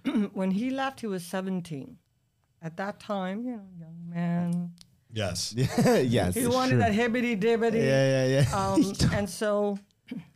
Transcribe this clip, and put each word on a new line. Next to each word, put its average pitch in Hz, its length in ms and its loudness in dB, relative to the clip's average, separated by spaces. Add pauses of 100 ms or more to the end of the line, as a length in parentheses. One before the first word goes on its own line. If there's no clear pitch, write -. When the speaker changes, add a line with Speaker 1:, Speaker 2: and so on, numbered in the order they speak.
Speaker 1:
<clears throat> 226 280 2
when 190 180 0
he 220 180 0
left, 269 320 -4
he 233 60 -4
was 185 180 -4
seventeen. 180 720 -6 (640)
At 165 160 -10
that 202 240 -8
time, 196 420 -4
you 254 140 -6
know, 196 100 -16 (100)
young 165 200 -16 (100)
man. 175 640 -2 (400)
Speaker 2:
Yes. 101 440 -4
Speaker 3:
<laughs> - 20 -6
Yes. 123 800 2
Speaker 1:
He 240 120 0
wanted 254 240 2
Speaker 4:
Sure. 123 80 4
Speaker 1:
that 220 140 4
hibbity 233 440 0
dibbity. 226 460 2
Speaker 3:
Yeah, 135 420 4
yeah, 135 160 4
yeah. - 140 2
<laughs> 196 180 0
Speaker 1:
Um, 196 200 4 (200)
and 202 160 -2
so 208 480 -2 (580)